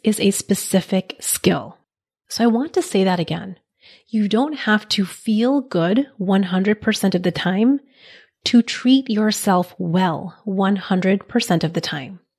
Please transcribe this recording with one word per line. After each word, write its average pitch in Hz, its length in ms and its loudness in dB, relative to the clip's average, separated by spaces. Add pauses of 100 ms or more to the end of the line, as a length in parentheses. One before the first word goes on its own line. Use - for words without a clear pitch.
is 214 160 0
a 202 100 2
specific - 920 -2
skill. - 600 -2 (500)
So - 140 -4
I 240 40 6
want 240 260 0
to 370 100 0
say 190 200 0
that 185 160 2
again. 165 380 -6 (520)
You 208 200 0
don't 262 240 0
have 214 360 0
to 202 140 0
feel 226 580 0
good 196 460 0 (100)
one 196 260 2
hundred 190 360 0
percent 202 360 0
of 180 80 0
the 175 80 0
time 220 480 0 (680)
to 233 160 6
treat 262 480 2
yourself 208 680 0
well 180 680 -2
one 196 300 0
hundred 190 520 0
percent 180 360 0
of 160 100 -4
the 165 80 -2
time. 156 380 -10 (200)